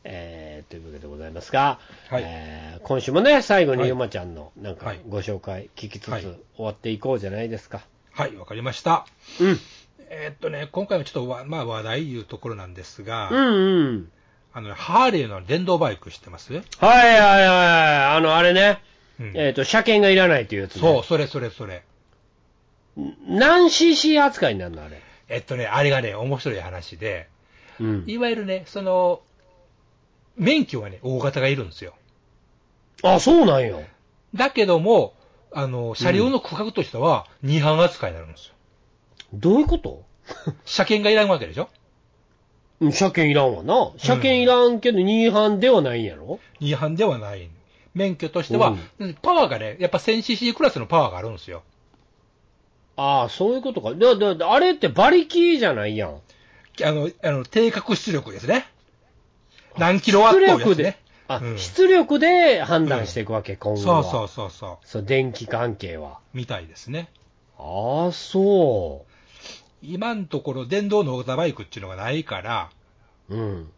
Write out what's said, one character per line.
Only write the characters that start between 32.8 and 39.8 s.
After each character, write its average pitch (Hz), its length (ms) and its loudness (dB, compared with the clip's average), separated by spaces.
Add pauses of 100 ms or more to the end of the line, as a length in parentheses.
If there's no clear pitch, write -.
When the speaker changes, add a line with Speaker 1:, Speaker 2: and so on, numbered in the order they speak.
Speaker 1:
あ、 180 160 4
そ 277 140 6
う 330 120 8
な 151 120 4
ん 127 100 0
よ。 82 160 -8 (520)
Speaker 2:
だ 247 160 0
け 226 140 2
ど 175 140 2
も、 180 340 2 (380)
あ 139 160 -6
の、 120 280 -6
車 127 160 0
両 214 200 2
の 262 80 0
区 - 160 -12
画 214 160 -6
と 175 120 -4
し - 80 -8
て 117 60 -10
は、 131 300 0 (160)
Speaker 1:
う 135 40 -4
ん。 - 20 -2
Speaker 2:
二 156 100 2
班 151 220 2
扱 175 260 0
い 87 40 -6
に 82 60 -14
な 82 40 -14
る 80 80 -18
ん 80 40 -20
で - 40 -20
す - 100 -20
よ。 - 60 -20 (800)
Speaker 1:
ど 165 240 2
う 302 40 4
い - 20 4
う 294 40 2
こ 339 120 2
と？ - 240 -12 (600)